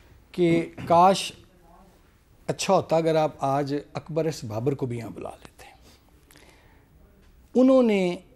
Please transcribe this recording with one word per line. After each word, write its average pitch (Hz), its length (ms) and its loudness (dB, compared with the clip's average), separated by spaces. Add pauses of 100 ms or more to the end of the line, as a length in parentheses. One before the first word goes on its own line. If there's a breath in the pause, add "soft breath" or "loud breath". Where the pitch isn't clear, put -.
(340 soft breath)
कि 165 280 2
काश 175 720 2 (1160)
अच्छा 190 240 -2
होता 160 240 0
अगर 160 180 0
आप 156 260 -2
आज 139 320 -2 (220)
अकबर 156 320 -6
एस 156 180 -8
बाबर 117 280 -4
को 131 140 -6
भी 120 100 -8
यहाँ 113 140 -12
बुला - 180 -14
लेते। - 380 -20 (1900 soft breath)
उन्होंने 220 600 4 (160)